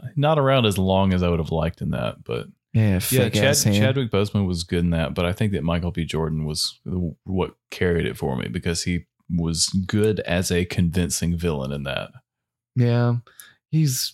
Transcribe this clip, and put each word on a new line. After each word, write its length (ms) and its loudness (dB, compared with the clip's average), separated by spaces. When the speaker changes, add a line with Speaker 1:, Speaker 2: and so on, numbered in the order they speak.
Speaker 1:
not 240 2
around 260 4
as 120 2
long 360 4
as 100 2
I 60 4
would 100 2
have 140 -4
liked 280 -2
in 100 -4
that, 340 -6
but 220 -6
Speaker 2:
Yeah, 200 4
Speaker 1:
yeah, 60 2
Speaker 2:
fake 360 2
Speaker 1:
Chad-, 100 4
Speaker 2:
ass 180 2
hand. 140 4
Speaker 1:
Chadwick 340 2
Boseman 340 0
was 200 -2
good 180 0
in 60 2
that, 260 0
but 100 0
I 60 2
think 220 -2
that 100 -2
Michael 280 -2
B. 120 -4
Jordan 400 -4
was 420 -4
the, 380 -4
what 320 -4
carried 340 0
it 120 -6
for 180 -4
me 140 -6
because 340 -4
he 220 -4
was 400 -2
good 520 0
as 300 -2
a 140 2
convincing 720 0
villain 340 -2
in 120 -6
that. 260 -6
Speaker 2:
Yeah, 420 2
he's, 420 0